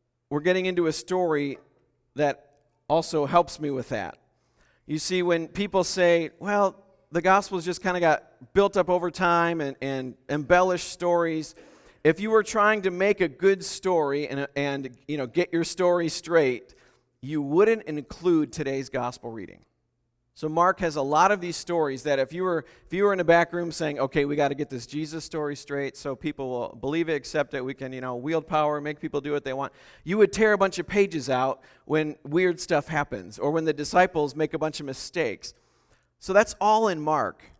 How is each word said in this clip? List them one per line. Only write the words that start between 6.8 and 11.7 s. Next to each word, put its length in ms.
the 100
gospel's 440
just 180
kinda 160
got 540
built 240
up 120
over 220
time 500
and, 220
and 320
embellished 640
stories," 680